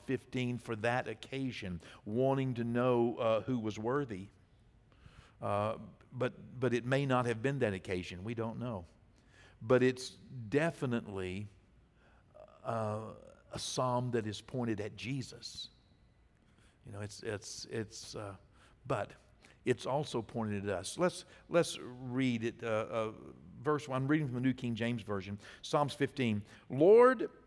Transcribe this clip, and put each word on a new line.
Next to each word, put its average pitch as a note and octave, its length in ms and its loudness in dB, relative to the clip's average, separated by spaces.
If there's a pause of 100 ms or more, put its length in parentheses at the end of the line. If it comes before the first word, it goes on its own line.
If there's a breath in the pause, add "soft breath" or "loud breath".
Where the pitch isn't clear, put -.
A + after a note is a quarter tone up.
fifteen B2 500 -2
for A#2 200 -6
that A#2+ 300 0
occasion, A2 720 -6 (260 loud breath)
wanting C3 500 2
to A#2+ 80 -2
know, A#2+ 560 4
uh, A2 220 4
who B2+ 180 0
was G#2+ 180 -2
worthy. A2+ 500 -2 (1160 soft breath)
Uh, G#2+ 320 0 (380)
but, E3 200 -2 (260)
but A#2+ 140 2
it A#2 120 0
may C3+ 200 2
not B2+ 220 4
have A2+ 160 0
been C#3 160 0
that A2 140 2
occasion. F2+ 500 -6
We A#2 100 -6
don't A2+ 260 -4
know. A2+ 260 -6 (760 soft breath)
But B2 220 6
it's B2+ 300 2 (360)
definitely, G#2+ 960 -2 (1200 soft breath)
uh, A2 340 -2 (540)
a - 60 -8
psalm B2 520 0
that A2+ 140 0
is G#2+ 160 -6
pointed A#2 400 -2
at G#2 140 -6
Jesus. A2+ 760 -8 (1160 soft breath)
You G2+ 80 -14
know, G2+ 80 -8
it's, G2+ 200 -10
it's, - 500 -8
it's, - 440 -8
uh, G2+ 180 -10 (540 soft breath)
but G#2+ 240 -4 (540 soft breath)
it's A#2+ 200 0
also C3 360 -2
pointed G#2 460 -4
at F#2+ 120 0
us. - 180 -8
Let's, F3 280 0 (220 loud breath)
let's E3+ 320 2
read B2 640 0
it, A2+ 200 -2
uh, A#2 40 -4
uh, A2 400 0 (540)
verse C#3+ 260 0
one. C3 140 0
I'm C3+ 60 0
reading D3+ 200 4
from A#2+ 80 -4
the A#2+ 60 -2
New C3 120 4
King B2 200 -2
James A#2 300 0
Version. G2+ 340 -4 (240 loud breath)
Psalms D3 320 2
fifteen. A#2 480 2 (300 loud breath)
"Lord, A3 580 8 (180)